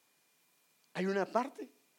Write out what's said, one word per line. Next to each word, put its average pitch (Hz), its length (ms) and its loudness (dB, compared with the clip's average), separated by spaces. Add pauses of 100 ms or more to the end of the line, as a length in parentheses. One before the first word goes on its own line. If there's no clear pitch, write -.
(920)
hay 180 140 -2
una 196 200 2
parte 254 420 -2 (300)